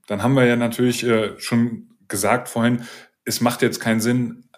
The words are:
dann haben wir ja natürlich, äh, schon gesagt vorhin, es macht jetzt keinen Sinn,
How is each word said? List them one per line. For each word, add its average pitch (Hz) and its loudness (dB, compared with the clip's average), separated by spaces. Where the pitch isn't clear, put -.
dann 101 -4
haben 131 2
wir 127 6
ja 120 4
natürlich, 120 0
äh, 110 0
schon 117 -2
gesagt 104 0
vorhin, 117 0
es - -6
macht 120 0
jetzt 113 2
keinen 113 0
Sinn, 120 -2